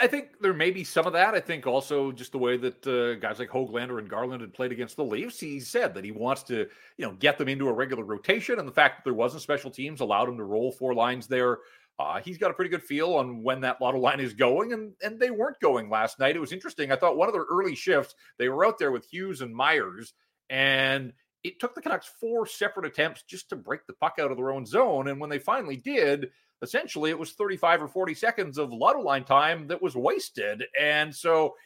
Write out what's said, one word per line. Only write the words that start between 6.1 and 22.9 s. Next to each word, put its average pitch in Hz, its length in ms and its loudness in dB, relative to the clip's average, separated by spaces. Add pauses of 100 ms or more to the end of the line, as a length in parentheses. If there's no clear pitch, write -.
wants 117 320 -4
to, 110 240 -4 (300)
you 147 80 -6
know, 101 80 -8
get 143 240 2
them 143 100 -2
into 135 200 -2
a 120 60 2
regular 123 300 -2
rotation, 196 560 0
and 151 80 -8
the 123 60 -14
fact 147 240 6
that - 60 -20
there 127 100 0
wasn't 123 300 0
special 139 280 -2
teams 139 300 -8
allowed 110 280 4
him 123 80 -8
to 110 60 -8
roll 110 280 0
four 127 220 -2
lines 120 340 2
there. 123 320 2 (400)
Uh, 87 220 -2
he's 180 160 -12
got 180 140 0
a - 20 -8
pretty 180 160 -2
good 165 140 -4
feel 160 320 0
on 127 260 -2
when 131 200 0
that 127 200 -2
Lotto 127 160 0
line 127 220 2
is 127 140 -6
going, 135 400 4
and, 220 280 -8
and 214 180 -6
they 247 120 2
weren't 240 280 -2
going 120 300 2
last 110 300 0
night. 139 160 4
It 170 40 -4
was 147 140 -6
interesting. 156 380 -6
I 135 40 6
thought 147 220 4
one 180 100 4
of 226 60 0
their 165 160 -2
early 180 240 2
shifts, 185 400 2 (240)
they 123 120 0
were 139 160 2
out 220 120 2
there 147 140 0
with 120 160 -4
Hughes 180 340 -8
and 117 140 -10
Myers, 123 580 0 (380)
and 135 640 2 (300)
it - 160 -10
took 247 140 -4
the 330 80 -12
Canucks - 380 -4
four 226 260 -2
separate 196 400 -4
attempts 151 380 -2